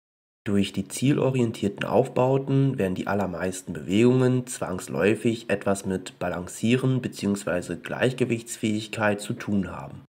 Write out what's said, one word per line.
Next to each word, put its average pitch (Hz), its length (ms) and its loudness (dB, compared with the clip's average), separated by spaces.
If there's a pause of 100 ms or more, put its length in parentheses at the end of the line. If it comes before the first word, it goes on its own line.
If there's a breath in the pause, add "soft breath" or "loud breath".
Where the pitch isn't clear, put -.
(440)
Durch 101 280 2
die 98 140 -4
zielorientierten 127 1000 0
Aufbauten 135 920 2
werden 95 160 0
die - 140 -4
allermeisten 92 640 -4
Bewegungen 123 760 4
zwangsläufig 92 1040 -2
etwas 98 360 0
mit 92 340 -6
Balancieren 113 800 0
beziehungsweise 98 760 -2
Gleichgewichtsfähigkeit 110 1400 0
zu - 120 -8
tun 98 400 -2
haben 71 380 -12